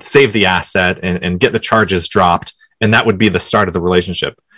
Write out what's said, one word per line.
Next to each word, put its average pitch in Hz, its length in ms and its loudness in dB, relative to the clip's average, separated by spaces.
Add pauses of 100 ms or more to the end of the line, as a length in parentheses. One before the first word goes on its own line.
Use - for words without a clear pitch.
save 135 320 2
the 104 140 2
asset 90 540 0
and, 90 220 -4
and 90 160 -4
get 127 140 0
the 113 80 -2
charges 95 480 0
dropped. 87 460 0 (260)
And 110 120 2
that 113 140 2
would 101 120 0
be 107 100 4
the 92 100 0
start 104 300 0
of 85 60 -8
the 92 60 -2
relationship. 87 560 -2 (220)